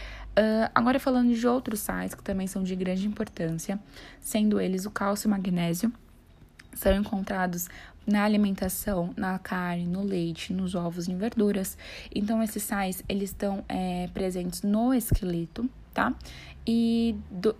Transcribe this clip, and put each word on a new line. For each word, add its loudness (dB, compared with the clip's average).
Ah, 6
agora 6
falando 6
de 2
outros 0
sais -4
que -14
também -2
são -4
de -2
grande -2
importância, -4
sendo 2
eles 0
o -8
cálcio -2
e 2
o 6
magnésio, 2
são 4
encontrados -2
na 4
alimentação, 0
na -2
carne, -2
no -2
leite, -2
nos -2
ovos, -2
em -2
verduras. 0
Então, 0
esses -2
sais, -2
eles -2
estão, -4
é, -2
presentes -4
no 4
esqueleto, 0
tá? 0
E 2
du-, 0